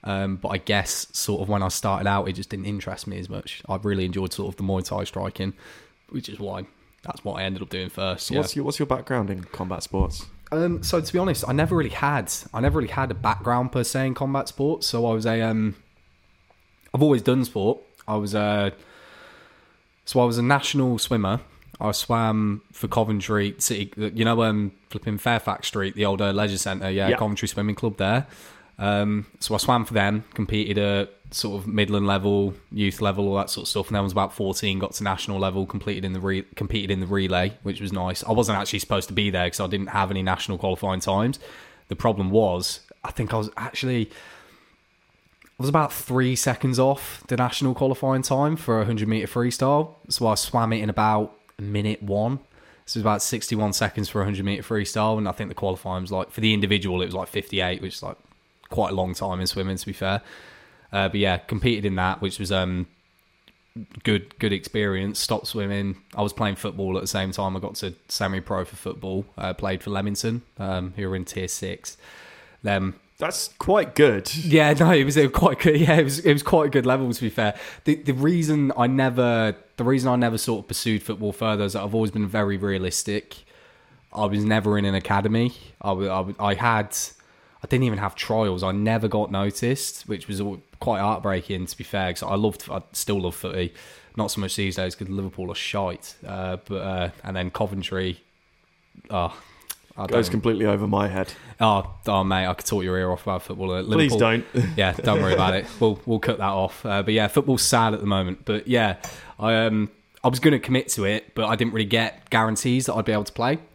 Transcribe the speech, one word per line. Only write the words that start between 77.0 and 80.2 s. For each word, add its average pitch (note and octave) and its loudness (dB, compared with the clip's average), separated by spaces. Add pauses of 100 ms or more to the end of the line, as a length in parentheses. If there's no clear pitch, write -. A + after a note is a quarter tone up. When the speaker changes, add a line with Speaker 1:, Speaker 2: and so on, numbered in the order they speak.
Speaker 1:
to - -4
be A2+ 0
fair. G#2+ 0 (280)
The, D3+ 4
the D3 0
reason D3 4
I A#2+ 6
never, B2 4 (220)
the B2 -2
reason C3 4
I B2 4
never A#2 4